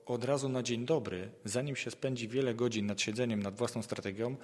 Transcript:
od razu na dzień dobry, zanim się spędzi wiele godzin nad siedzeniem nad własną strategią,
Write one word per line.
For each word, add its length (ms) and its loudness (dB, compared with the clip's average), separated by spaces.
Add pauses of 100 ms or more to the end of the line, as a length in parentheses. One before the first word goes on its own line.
od 180 -2
razu 240 2
na 140 2
dzień 240 0
dobry, 440 0 (140)
zanim 320 -2
się 140 -4
spędzi 380 -2
wiele 260 2
godzin 320 2
nad 140 0
siedzeniem 420 2
nad 140 -2
własną 260 0
strategią, 600 -2